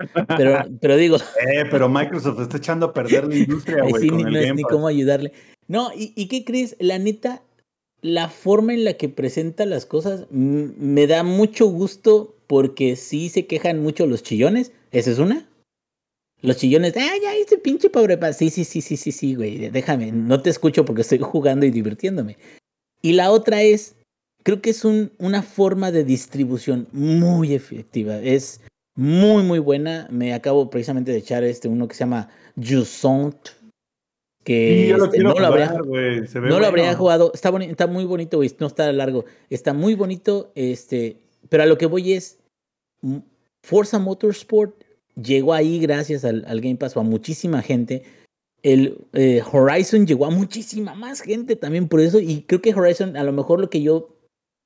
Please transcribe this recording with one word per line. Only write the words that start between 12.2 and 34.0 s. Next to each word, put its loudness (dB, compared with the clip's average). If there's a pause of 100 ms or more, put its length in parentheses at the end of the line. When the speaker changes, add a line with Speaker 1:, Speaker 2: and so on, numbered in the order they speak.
Speaker 1:
porque 2
sí -8
se -2
quejan -2
mucho 0
los -2
chillones. 0 (200)
Esa 0
es -2
una. 0 (960)
Los 0
chillones, 2
"Ah, -2
ya, -4
este 0
pinche 0
pobre 4
pa-". -2
Sí, 0
sí, -4
sí, -8
sí, -8
sí, -8
sí, -4
güey, -6
de-, -8
déjame, -4
no 0
te 0
escucho 2
porque -2
estoy 2
jugando 0
y 2
divirtiéndome. -6 (680)
Y 2
la 4
otra 2
es, 4 (480)
creo 0
que 0
es -4
un, 2
una -2
forma 0
de 2
distribución -4
muy 2
efectiva. -8
Es -2 (360)
muy, 4
muy 0
buena. -2
Me -4
acabo 0
precisamente -4
de -2
echar -4
este, -4
uno -2
que -12
se -20
llama -4 (320)
Jusant, 0 (1080)